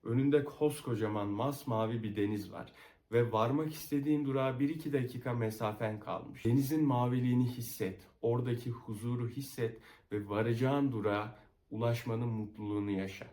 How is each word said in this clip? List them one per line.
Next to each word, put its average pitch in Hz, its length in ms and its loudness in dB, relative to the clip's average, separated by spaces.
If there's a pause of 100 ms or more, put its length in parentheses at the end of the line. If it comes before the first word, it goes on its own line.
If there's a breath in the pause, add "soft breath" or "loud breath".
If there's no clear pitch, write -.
önünde 135 420 4
koskocaman 110 840 0
masmavi 113 760 0
bir 107 140 -4
deniz 101 360 0
var. - 200 -12 (400 loud breath)
Ve 117 200 4
varmak 135 400 2
istediğin 147 520 0
durağa 135 360 0
bir 143 80 4
iki 156 240 -4
dakika 123 420 -2
mesafen 107 680 -2
kalmış. - 440 -8
Denizin 139 400 4
maviliğini 123 640 4
hisset, 107 600 -6 (140)
oradaki 120 480 0
huzuru 117 580 -4
hisset 120 520 -6 (320 loud breath)
ve 101 160 -4
varacağın 120 640 2
durağa 107 460 0 (320 loud breath)
ulaşmanın 117 580 0
mutluluğunu 104 640 -4
yaşa. 98 420 -4